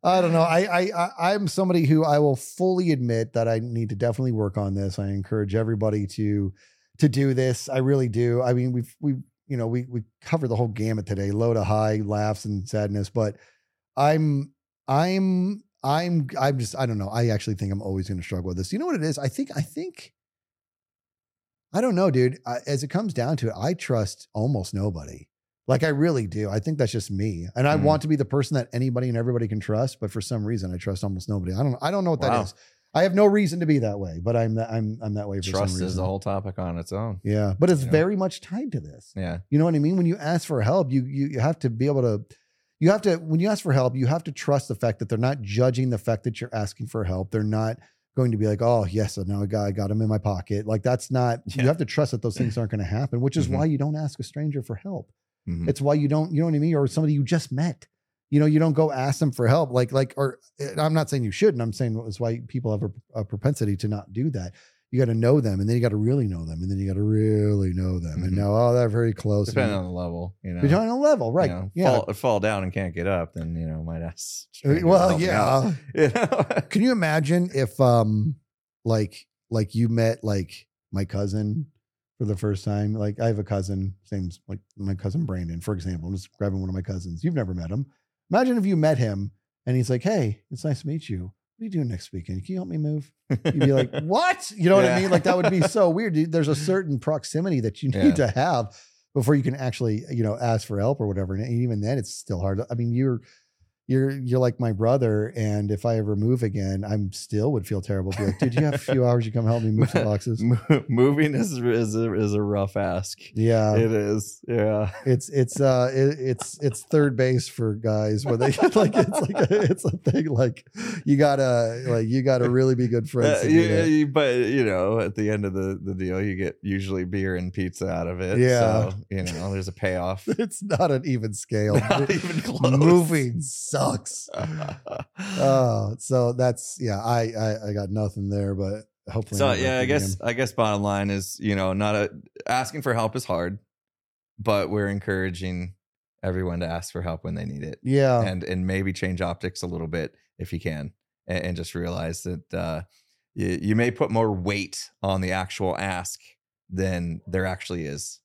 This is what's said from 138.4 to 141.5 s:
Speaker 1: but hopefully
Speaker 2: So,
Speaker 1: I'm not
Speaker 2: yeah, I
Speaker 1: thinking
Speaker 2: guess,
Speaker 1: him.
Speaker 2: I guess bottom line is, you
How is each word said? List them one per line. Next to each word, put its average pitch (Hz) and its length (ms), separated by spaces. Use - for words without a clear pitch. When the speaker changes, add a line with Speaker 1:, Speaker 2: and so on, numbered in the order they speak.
Speaker 1:
but 101 280
hopefully 107 260
Speaker 2:
So, 135 100
Speaker 1:
I'm 120 100
not 131 60
Speaker 2:
yeah, 131 140
I - 40
Speaker 1:
thinking 127 140
Speaker 2:
guess, 98 180
Speaker 1:
him. 92 100
Speaker 2:
I 120 100
guess 120 180
bottom 107 300
line 101 280
is, 98 300
you 104 160